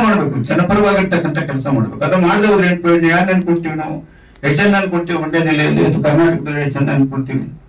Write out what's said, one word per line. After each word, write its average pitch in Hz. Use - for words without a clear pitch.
ಮಾಡ್ಬೇಕು, 165
ಜನಪರವಾಗಿರ್ತಕ್ಕಂಥ 185
ಕೆಲಸ 139
ಮಾಡ್ಬೇಕು. 131
ಅದು 180
ಮಾಡದೆ 208
ಹೋದ್ರೆ 196
ಏನ್ 175
ಪ್ರಯೋಜನ? 170
ಯಾರನ್ನ 185
ಕೊಡ್ತೀವಿ 165
ನಾವು? 156
ಎಸ್ 151
ಎನ್ 202
ಅನ್ಕೊಳ್ತೀವಿ 170
ಮಂಡ್ಯ 156
ಜಿಲ್ಲೆಯಲ್ಲಿ, 151
ಅದು 156
ಕರ್ನಾಟಕದಲ್ಲಿ 156
ಎಸ್ 139
ಎನ್ 147
ಅನ್ಕೊಳ್ತೀವಿ. 135